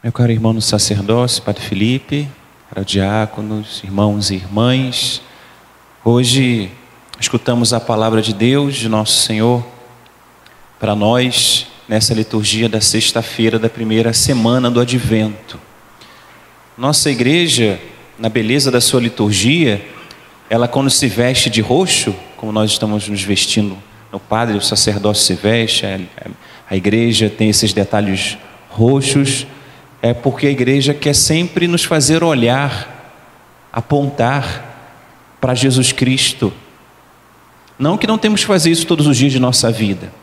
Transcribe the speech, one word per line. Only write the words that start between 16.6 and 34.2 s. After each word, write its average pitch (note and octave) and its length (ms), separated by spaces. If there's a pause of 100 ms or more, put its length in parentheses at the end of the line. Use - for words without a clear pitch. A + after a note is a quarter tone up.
Nossa C#3+ 320
igreja, B2 680 (400)
na A2+ 100
beleza A#2+ 440
da B2 80
sua B2 200
liturgia, A2 840 (640)
ela A#2 160
quando C3+ 240
se C3+ 160
veste A#2+ 420
de A2+ 120
roxo, B2 520 (240)
como A2 140
nós G#2+ 220
estamos G#2+ 340
nos G2+ 160
vestindo, G2 560 (320)
o G2+ 80
padre, A2 380
o G2+ 40
sacerdócio G#2 640
se F3+ 160
veste, A2 460
a, G2 80
a, - 360 (400)
a F#2+ 60
igreja A2+ 540
tem A2 200
esses G#2 220
detalhes G2+ 640 (320)
roxos, C#3 760 (580)
é A#2 80
porque B2+ 360
a - 20
igreja C3 420
quer C#3+ 220
sempre E3+ 540
nos E3+ 160
fazer D#3 400
olhar, B2+ 880 (580)
apontar C#3 920 (760)